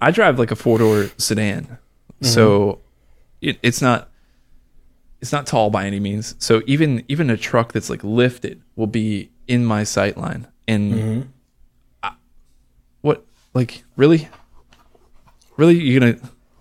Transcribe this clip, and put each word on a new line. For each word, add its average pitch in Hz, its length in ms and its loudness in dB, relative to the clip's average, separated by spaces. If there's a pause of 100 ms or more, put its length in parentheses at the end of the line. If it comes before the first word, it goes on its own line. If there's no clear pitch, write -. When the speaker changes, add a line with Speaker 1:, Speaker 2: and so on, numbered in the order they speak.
Speaker 1:
I 123 100 4
drive, 180 280 2
like, 113 120 0
a 113 40 -6
four-door 110 640 2
sedan. 104 480 -4
Speaker 2:
Mm-hmm. - 600 -16
Speaker 1:
So 104 520 2 (640)
it, - 220 -6
it's 120 180 -2
not, 123 280 0 (1120)
it's - 120 -12
not 143 160 -4
tall 110 240 2
by 98 140 -2
any 98 140 -4
means. 101 400 -6
So 113 280 2
even, 139 400 0
even 147 240 -2
a 110 60 0
truck - 360 -2
that's, - 160 -6
like, 117 140 -10
lifted 120 580 -2 (140)
will 110 120 -4
be 110 420 -4 (180)
in 123 180 0
my 107 180 0
sight 104 340 -2
line. - 300 -8 (200)
And 104 260 0
Speaker 2:
Mm-hmm. 110 280 -4 (840)
Speaker 1:
I, 98 80 -8 (920)
what, - 240 -2 (280)
like, 123 300 -4 (140)
really? 151 320 4 (1300)
Really? 170 220 6
You're 135 200 2
gonna, 120 180 6 (440)